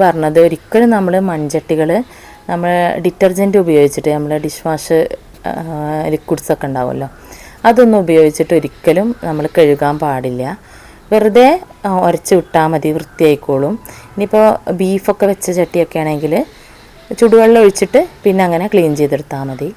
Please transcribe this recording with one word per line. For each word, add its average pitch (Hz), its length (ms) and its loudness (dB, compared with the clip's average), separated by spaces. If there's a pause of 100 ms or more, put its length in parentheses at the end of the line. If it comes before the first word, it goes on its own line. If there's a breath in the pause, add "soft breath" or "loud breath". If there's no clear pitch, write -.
പറഞ്ഞത് 160 400 0
ഒരിക്കലും 220 520 0
നമ്മൾ 180 160 0 (180)
മൺചട്ടികൾ 156 580 -2 (640 loud breath)
നമ്മൾ 175 200 -2 (340)
ഡിറ്റർജൻറ്റ് 190 580 0
ഉപയോഗിച്ചിട്ട് 147 520 2
നമ്മൾ 147 160 -4 (140)
ഡിഷ് - 200 -12
വാഷ്, 160 320 -2 (520)
ആ, - 20 -6 (600)
ലിക്വിഡ്സൊക്കെ 151 560 -4
ഉണ്ടാവുമല്ലോ, 131 380 -6 (600 loud breath)
അതൊന്നും 233 360 4
ഉപയോഗിച്ചിട്ട് 160 560 2
ഒരിക്കലും 165 480 -2 (200)
നമ്മൾ 151 180 -4 (120)
കഴുകാൻ 147 460 2
പാടില്ല. 127 400 -4 (680 loud breath)
വെറുതെ, 214 340 4 (400)
ആ, 196 40 -4 (180)
ഉരച്ച് 175 320 -2
വിട്ടാൽ 160 340 0
മതി, 156 240 -2
വൃത്തിയായിക്കോളും. 147 760 -2 (400 loud breath)
ഇനിയിപ്പോൾ 214 300 2 (360)
ബീഫൊക്കെ 196 500 -2
വെച്ച - 160 -8 (120)
ചട്ടിയൊക്കെ 170 440 -2
ആണെങ്കിൽ 151 300 -4 (840 loud breath)
ചുടുവെള്ളം 226 420 6
ഒഴിച്ചിട്ട് 202 400 2 (240)
പിന്നെ 190 220 2
അങ്ങനെ 175 260 -2
ക്ലീൻ 165 260 2
ചെയ്തെടുത്താൽ 143 520 -4
മതി 143 260 -10